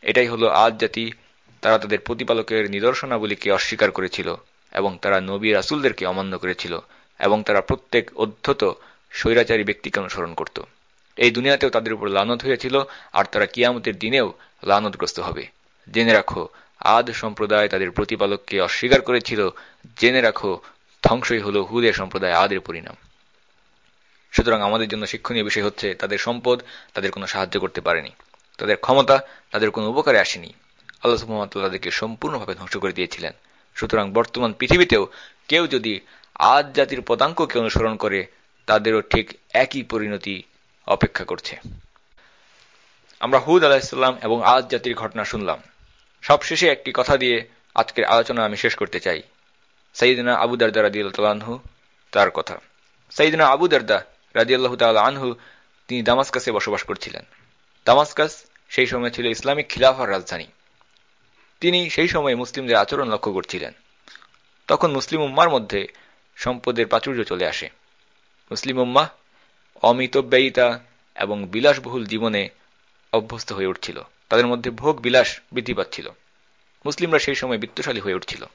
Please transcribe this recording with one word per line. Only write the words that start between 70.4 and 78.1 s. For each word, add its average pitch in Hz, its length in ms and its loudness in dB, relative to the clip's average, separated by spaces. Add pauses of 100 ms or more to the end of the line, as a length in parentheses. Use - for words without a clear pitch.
এবং 101 300 -4
বিলাসবহুল 123 600 0
জীবনে 107 440 -4 (640)
অভ্যস্ত 113 400 -4
হয়ে 95 140 -2
উঠছিল। - 340 -8 (280)
তাদের 120 180 4
মধ্যে 120 240 -4
ভোগ 120 300 -4
বিলাস 123 400 2 (100)
বৃদ্ধি 120 220 -6
পাচ্ছিল। - 360 -6 (760)
মুসলিমরা 160 340 0
সেই 139 160 -2
সময় 127 220 -4
বিত্তশালী 110 420 -6
হয়ে 95 140 -4